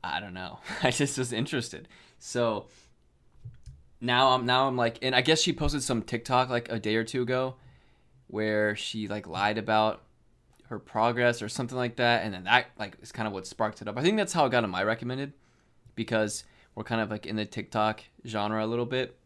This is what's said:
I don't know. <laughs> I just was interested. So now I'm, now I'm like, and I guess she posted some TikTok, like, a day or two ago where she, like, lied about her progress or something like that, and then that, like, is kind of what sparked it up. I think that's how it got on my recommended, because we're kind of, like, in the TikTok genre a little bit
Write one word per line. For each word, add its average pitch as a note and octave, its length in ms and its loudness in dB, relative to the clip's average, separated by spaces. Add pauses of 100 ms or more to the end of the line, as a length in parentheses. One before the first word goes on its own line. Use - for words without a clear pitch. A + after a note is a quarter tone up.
I F2+ 180 -4
don't G2+ 120 -12
know. F#2 280 -10 (100)
<laughs> - 120 -8
I B2+ 80 4
just C#3 280 0
was B2 160 -2
interested. A#2 520 -4 (320)
So A2+ 500 0 (1300)
now B2 320 6
I'm, B2+ 120 4
now B2+ 240 4
I'm B2+ 80 0
like, A#2 240 2
and C3 140 0
I B2+ 80 6
guess D#3+ 180 4
she F3 140 2
posted C#3+ 280 0
some A#2 200 0
TikTok, B2+ 480 0
like, A#2+ 200 -2
a A2+ 80 -2
day G#2+ 180 0
or A2+ 80 2
two B2+ 180 -4
ago B2+ 320 0 (720)
where G#2+ 500 0
she, G#2+ 320 -6
like, G2+ 180 -6
lied G2+ 300 0
about A2 460 2 (640)
her A2 120 -10
progress A#2+ 640 2
or G#2 80 -6
something B2+ 300 -4
like A#2+ 180 -2
that, A#2+ 260 4
and G2+ 120 -4
then F2+ 100 -12
that, A#2 220 -2 (120)
like, G2+ 220 -10
is - 120 -18
kind A2 140 -6
of G#2 60 -4
what F#2+ 140 -8
sparked - 340 -4
it - 80 -10
up. G#2 80 -8
I B2 60 -4
think G3+ 160 2
that's G3+ 160 -2
how D#3+ 100 4
it C3 60 2
got B2 120 4
on A2 60 0
my F#2 140 -2
recommended, B2 500 -2 (600)
because A2 500 0 (300)
we're G#2+ 100 -8
kind A2+ 160 0
of, G#2+ 100 -2
like, G#2+ 140 -8
in A2 120 -6
the G#2+ 100 -2
TikTok G#2+ 560 -2 (240)
genre G#2+ 360 -2
a G#2+ 40 0
little A#2 180 0
bit B2+ 420 -4